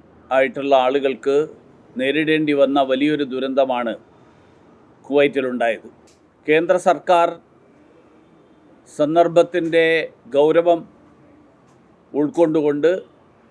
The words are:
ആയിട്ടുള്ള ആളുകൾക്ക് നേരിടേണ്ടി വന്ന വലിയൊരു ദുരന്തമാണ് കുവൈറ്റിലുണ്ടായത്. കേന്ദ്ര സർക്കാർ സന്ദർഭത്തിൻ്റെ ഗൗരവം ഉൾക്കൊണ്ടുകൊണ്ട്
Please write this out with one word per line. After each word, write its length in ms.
ആയിട്ടുള്ള 420
ആളുകൾക്ക് 500
നേരിടേണ്ടി 580
വന്ന 260
വലിയൊരു 420
ദുരന്തമാണ് 640
കുവൈറ്റിലുണ്ടായത്. 840
കേന്ദ്ര 280
സർക്കാർ 400
സന്ദർഭത്തിൻ്റെ 880
ഗൗരവം 440
ഉൾക്കൊണ്ടുകൊണ്ട് 760